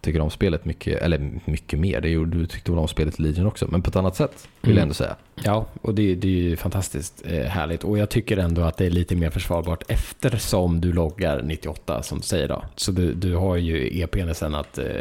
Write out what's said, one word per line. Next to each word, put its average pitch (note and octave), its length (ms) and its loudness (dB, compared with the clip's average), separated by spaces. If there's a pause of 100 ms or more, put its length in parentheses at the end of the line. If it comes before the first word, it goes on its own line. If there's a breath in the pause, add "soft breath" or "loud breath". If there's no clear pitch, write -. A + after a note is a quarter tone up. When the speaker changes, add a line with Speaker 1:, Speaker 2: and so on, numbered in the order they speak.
Speaker 1:
tycker D#2 200 0
om D2+ 80 0
spelet F2 360 0
mycket, D#2+ 360 -4
eller D2 300 0 (140)
mycket D2+ 340 -2
mer. E2 220 0
Det D#2+ 60 0
är E2 40 2
ju, D#2+ 140 2
du E2 200 0
tyckte - 260 -6
väl E2 80 2
om D#2 80 2
spelet - 320 -2
Legion D#2+ 280 2
också, - 240 -2
men F#2 100 2
på - 80 0
ett - 60 -2
annat F#2 200 2
sätt, - 320 -2 (140)
vill - 80 2
jag - 20 6
Speaker 2:
Mm. G2 120 8
Speaker 1:
ändå D2 100 0
säga. - 220 -4 (280)
Speaker 2:
Ja, G#2+ 220 0 (160)
och G#2+ 140 -2
det, G2 200 4
det F#2+ 120 0
är F#2+ 40 4 (100)
ju F2 140 2
fantastiskt, - 720 -4
eh, D#2 180 -2
härligt. E2 400 -2
Och G#2 140 0
jag G#2 120 2
tycker G#2+ 280 0
ändå F2 240 2
att E2 160 2
det F#2+ 80 2
är F2+ 40 4
lite F2 260 2
mer E2 140 2
försvarbart E2+ 580 -2
eftersom F#2 960 0
du F2 120 2
loggar D#2+ 480 0
nittioåtta, D2+ 600 -6
som D2 140 -6
du D#2 60 -6
säger D#2 240 0
då. - 160 -4 (120)
Så - 160 -2
du, F2+ 220 2
du F2+ 220 -2
har F2+ 200 2
ju E2 460 -2
e-penisen D#2+ 540 -2
att, - 220 -6
eh, B1+ 80 -4 (160)